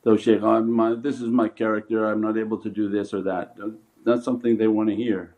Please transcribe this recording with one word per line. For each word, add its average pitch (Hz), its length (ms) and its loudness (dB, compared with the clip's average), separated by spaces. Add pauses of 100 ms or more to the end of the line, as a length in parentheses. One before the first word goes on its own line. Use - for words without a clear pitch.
So, 110 120 6
"Shaykh, 107 260 4
I'm, 113 280 2
my, 117 240 2
this 120 260 -4
is 117 80 -4
my 117 200 2
character, 110 580 -2
I'm 107 140 0
not 110 180 -2
able 110 200 -4
to 107 120 -8
do 104 180 -4
this 101 240 -4
or 95 100 -4
that." 95 340 -6 (480)
That's 120 180 0
something 120 360 0
they 110 100 2
want 107 220 2
to 101 40 -4
hear 98 440 -4